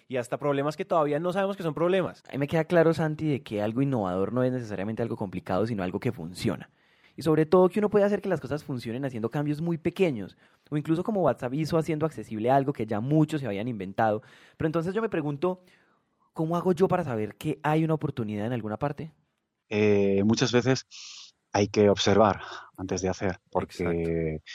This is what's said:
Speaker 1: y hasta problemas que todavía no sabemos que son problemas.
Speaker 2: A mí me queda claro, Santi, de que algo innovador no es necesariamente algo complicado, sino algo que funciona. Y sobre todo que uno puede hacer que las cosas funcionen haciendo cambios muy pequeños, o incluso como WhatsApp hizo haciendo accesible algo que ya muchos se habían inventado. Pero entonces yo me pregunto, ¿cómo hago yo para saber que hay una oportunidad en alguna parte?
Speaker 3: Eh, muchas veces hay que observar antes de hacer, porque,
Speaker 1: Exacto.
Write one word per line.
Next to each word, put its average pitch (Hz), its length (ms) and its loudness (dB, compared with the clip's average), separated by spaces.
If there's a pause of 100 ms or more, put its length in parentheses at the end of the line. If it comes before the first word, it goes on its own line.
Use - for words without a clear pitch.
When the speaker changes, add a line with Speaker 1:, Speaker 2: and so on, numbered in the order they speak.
Speaker 1:
y 123 120 -4
hasta 120 200 -4
problemas 143 380 -2
que 180 80 -8
todavía 147 340 0
no 175 140 -2
sabemos 196 240 -2
que 185 80 -8
son 151 100 -2
problemas. 175 540 0
Speaker 2:
A - 40 -14
mí 127 60 -6
me 143 80 0
queda 160 160 0
claro, 165 320 4
Santi, 156 320 -2
de 143 160 0
que 104 180 -4
algo 113 220 0
innovador 101 500 0
no 127 120 2
es 127 80 2
necesariamente 110 500 -4
algo 113 140 -4
complicado, 92 500 -2
sino 104 160 -4
algo 92 160 -4
que 120 140 -2
funciona. 87 580 -6 (460)
Y 131 60 -10
sobre 156 220 4
todo 185 240 6
que 214 120 -2
uno 208 100 2
puede 202 140 4
hacer 202 180 0
que 202 60 -6
las 165 120 0
cosas 139 220 -6
funcionen 123 420 -6
haciendo 117 260 -4
cambios 147 300 -2
muy 170 180 -2
pequeños, 151 580 -2 (340)
o 151 60 -2
incluso 156 260 0
como 196 200 0
WhatsApp 127 320 0
hizo 160 220 -2
haciendo 160 300 0
accesible 113 460 -2
algo 139 200 4
que 113 140 -6
ya 107 140 -2
muchos 151 400 2
se 131 80 -6
habían 101 180 -4
inventado. 107 560 0 (340)
Pero 156 120 -2
entonces 165 260 -2
yo 220 80 -2
me 226 60 -2
pregunto, 170 560 -2 (720)
¿cómo 165 220 -2
hago 175 140 0
yo 180 160 4
para 180 160 0
saber 110 340 -4
que - 280 -4
hay 156 180 4
una 160 120 2
oportunidad 107 520 -4
en 123 60 -2
alguna 107 260 -4
parte? 143 340 -6 (560)
Speaker 3:
Eh, 101 560 4
muchas 117 280 2
veces 123 340 2 (680)
hay 101 160 2
que 104 200 6
observar 98 520 4 (360)
antes 92 240 -6
de 92 80 -2
hacer, 92 300 -4 (100)
porque, 87 360 -4
Speaker 1:
Exacto. 82 580 -2 (120)